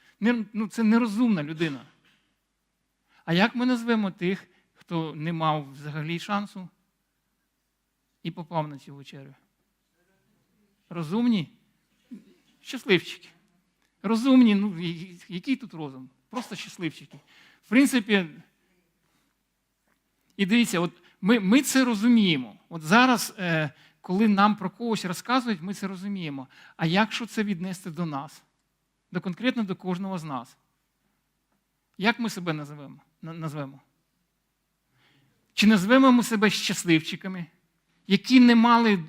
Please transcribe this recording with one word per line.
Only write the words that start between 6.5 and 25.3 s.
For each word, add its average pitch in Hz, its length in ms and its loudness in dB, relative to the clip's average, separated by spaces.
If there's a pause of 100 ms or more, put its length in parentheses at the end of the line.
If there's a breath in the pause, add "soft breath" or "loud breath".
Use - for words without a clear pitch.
і 165 80 -8
попав 160 360 -8
на 143 120 -16
цю 139 160 -20
вечерю? 139 400 -20 (1500)
Розумні? 175 600 -2 (1120)
Щасливчики. - 680 -4 (720)
Розумні, 226 520 6
ну, 196 240 -2
і-, 175 400 -10 (100)
який 185 260 -4
тут 220 180 -16
розум? 135 360 -14 (200)
Просто 240 260 -12
щасливчики. 160 640 -12 (440 soft breath)
В - 60 -20
принципі, 214 560 2 (2000)
і 202 80 0
дивіться, 208 340 2
от 170 220 -4 (200 soft breath)
ми, 220 180 4
ми 208 220 4
це 262 240 2
розуміємо. 202 680 2 (140)
От 165 120 -12
зараз, 226 560 4
е, 165 340 -2 (300 soft breath)
коли 202 260 0
нам 202 280 4
про 196 140 -8
когось 226 360 -6
розказують, 226 560 -4